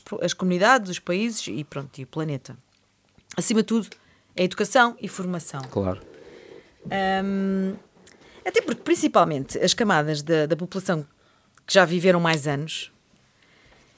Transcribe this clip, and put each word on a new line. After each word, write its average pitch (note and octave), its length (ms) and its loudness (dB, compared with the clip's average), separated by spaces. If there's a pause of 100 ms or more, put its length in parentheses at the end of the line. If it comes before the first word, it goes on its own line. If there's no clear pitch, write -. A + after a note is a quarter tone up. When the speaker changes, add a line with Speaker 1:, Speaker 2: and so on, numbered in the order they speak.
(220)
Speaker 1:
as F3 120 0
comunidades, F#3+ 580 2
os E3+ 80 -8
países G#3+ 480 -4
e, C3+ 160 -6
pronto, C#3 360 -12
e C3 40 -10
o B2+ 40 -16
planeta. D3 500 -8 (800)
Acima G#3+ 240 4
de G#3+ 60 0
tudo, A3 200 0 (480)
é F#3 80 0
educação A#3 580 2
e G3+ 60 -8
formação. F3+ 600 -6
Speaker 2:
Claro. F#2+ 320 -2 (920)
Speaker 1:
Ahm, F#3+ 840 -2 (680)
até G4+ 160 0
porque, C#4+ 200 -6
principalmente, F#3+ 760 2
as F#3 140 2
camadas D#3 480 0
da, D#3 240 2
da D#3 100 0
população F3 500 -4 (600)
que - 100 -6
já F#3 100 8
viveram F3 340 4
mais D#3+ 280 2
anos, D3+ 440 -6 (1080)